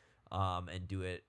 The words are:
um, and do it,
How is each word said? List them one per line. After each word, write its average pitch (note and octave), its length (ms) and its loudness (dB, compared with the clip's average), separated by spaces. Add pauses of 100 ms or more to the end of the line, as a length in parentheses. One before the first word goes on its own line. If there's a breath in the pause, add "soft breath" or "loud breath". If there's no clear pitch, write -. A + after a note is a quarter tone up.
(300 loud breath)
um, F2+ 380 2
and F2+ 200 -6
do F#2+ 140 0
it, F2+ 260 -2